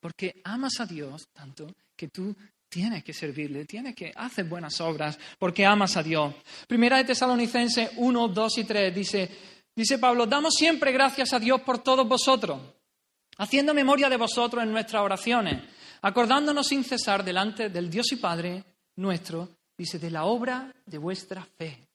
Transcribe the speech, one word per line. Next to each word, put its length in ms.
Porque 420
amas 380
a 40
Dios 460
tanto 420
que 140
tú 260
tienes 380
que 80
servirle, 500
tienes 320
que 180
hacer 320
buenas 360
obras, 360
porque 260
amas 300
a 80
Dios. 300
Primera 300
de 80
Tesalonicenses 920
uno, 300
dos 300
y 80
tres 280
dice, 360
dice 240
Pablo, 280
"Damos 300
siempre 360
gracias 400
a 80
Dios 220
por 160
todos 280
vosotros, 540
haciendo 360
memoria 360
de 80
vosotros 440
en 100
nuestras 320
oraciones, 600
acordándonos 680
sin 160
cesar 400
delante 460
del 200
Dios 220
y 60
Padre 460
nuestro", 600
dice, 220
"de 120
la 140
obra 480
de 120
vuestra 480
fe". 500